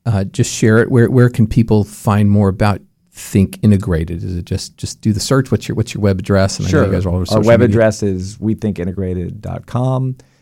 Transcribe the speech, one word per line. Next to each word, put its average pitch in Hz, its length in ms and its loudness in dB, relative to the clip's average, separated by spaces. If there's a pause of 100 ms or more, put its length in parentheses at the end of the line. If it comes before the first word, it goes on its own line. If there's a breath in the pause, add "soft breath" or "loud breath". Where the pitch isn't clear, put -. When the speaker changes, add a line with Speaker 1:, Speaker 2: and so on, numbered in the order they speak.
Speaker 1:
Uh, 101 200 -2
just - 280 -4
share 110 280 4
it. - 100 0
Where, 117 200 4
where 123 200 4
can 120 160 2
people 110 380 2
find 104 460 0
more 101 200 4
about 104 320 -2 (300)
Think - 500 -2
Integrated? 87 600 0
Is 92 140 -6
it 87 80 -8
just, - 320 -8
just - 240 -12
do 110 140 0
the 104 60 -4
search? 135 300 0
What's - 180 -2
your, - 60 -6
what's 110 200 -4
your 101 80 -6
web 98 160 2
address? 98 400 0
And 151 100 -4
I - 20 -2
know 160 100 2
you 123 40 4
Speaker 2:
Sure. 95 80 0
Speaker 1:
guys 92 140 -2
are - 20 -2
all 85 60 0
over 92 80 -2
Speaker 2:
Our 87 40 -4
Speaker 1:
social 110 180 0
Speaker 2:
web 117 160 6
Speaker 1:
media. 117 140 4
Speaker 2:
address 110 280 2
is 95 360 -4
we 107 160 -2
think 101 240 -4
integrated 90 600 -6
dot 87 240 -10
com, 131 540 -4 (240 soft breath)